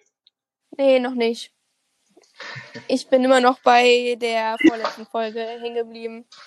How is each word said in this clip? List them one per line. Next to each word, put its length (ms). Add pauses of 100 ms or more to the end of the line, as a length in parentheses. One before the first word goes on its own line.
(760)
Nee, 220
noch 160
nicht. 380 (1400)
Ich 200
bin 160
immer 160
noch 200
bei 600
der 360 (100)
vorletzten 400
Folge 340
hängen 340
geblieben. 520 (200)